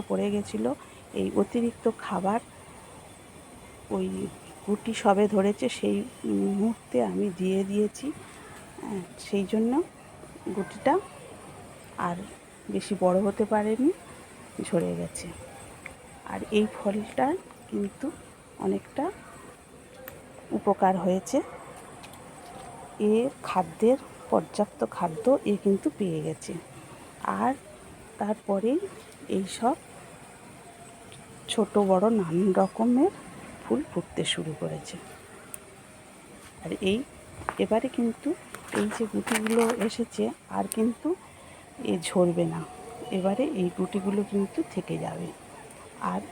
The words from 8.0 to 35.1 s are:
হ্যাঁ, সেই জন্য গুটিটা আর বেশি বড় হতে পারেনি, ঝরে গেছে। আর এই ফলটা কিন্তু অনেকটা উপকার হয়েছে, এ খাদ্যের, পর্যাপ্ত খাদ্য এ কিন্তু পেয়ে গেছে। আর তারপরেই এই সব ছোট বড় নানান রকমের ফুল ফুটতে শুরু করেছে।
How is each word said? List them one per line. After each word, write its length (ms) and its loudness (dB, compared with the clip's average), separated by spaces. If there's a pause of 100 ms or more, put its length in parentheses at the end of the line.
হ্যাঁ, 260 -6 (140)
সেই 340 0
জন্য 200 4 (840)
গুটিটা 380 2 (1040)
আর 180 -2 (520)
বেশি 320 -2
বড় 260 6
হতে 180 2
পারেনি, 460 4 (720)
ঝরে 320 2
গেছে। 300 -6 (1000)
আর 140 -6 (180)
এই 160 6
ফলটা 520 0 (400)
কিন্তু 400 -4 (520)
অনেকটা 460 -2 (1500)
উপকার 440 4 (100)
হয়েছে, 340 2 (1700)
এ 40 8 (280)
খাদ্যের, 560 4 (300)
পর্যাপ্ত 520 2 (100)
খাদ্য 340 -2 (280)
এ 100 2
কিন্তু 340 4
পেয়ে 260 0
গেছে। 300 -4 (880)
আর 120 4 (680)
তারপরেই 600 2 (500)
এই 160 0 (140)
সব 180 4 (1700)
ছোট 240 2 (160)
বড় 220 6
নানান 380 4 (100)
রকমের 540 4 (480)
ফুল 280 0
ফুটতে 360 -4
শুরু 340 -2
করেছে। 380 -6 (1600)